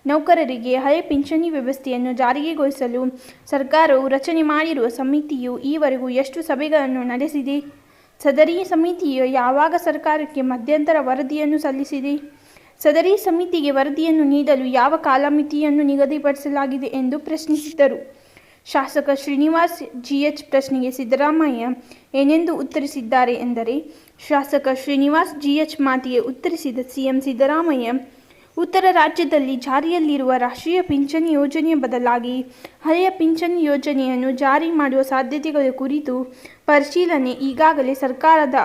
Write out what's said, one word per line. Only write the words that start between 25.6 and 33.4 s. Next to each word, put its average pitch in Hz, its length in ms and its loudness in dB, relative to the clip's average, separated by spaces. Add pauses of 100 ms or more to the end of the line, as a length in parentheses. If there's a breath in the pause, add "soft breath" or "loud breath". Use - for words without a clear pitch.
ಮಾತಿಗೆ 254 380 0
ಉತ್ತರಿಸಿದ 269 600 -4 (120)
ಸಿ 269 140 -6
ಎಂ 262 160 0
ಸಿದ್ದರಾಮಯ್ಯ, 269 720 0 (640 loud breath)
ಉತ್ತರ 349 320 0
ರಾಜ್ಯದಲ್ಲಿ 311 680 2
ಜಾರಿಯಲ್ಲಿರುವ 285 760 0
ರಾಷ್ಟ್ರೀಯ 254 500 0
ಪಿಂಚಣಿ 311 500 0
ಯೋಜನೆಯ 294 420 2
ಬದಲಾಗಿ 247 640 0 (440 loud breath)
ಹಳೆಯ 349 260 2
ಪಿಂಚಣಿ 339 540 0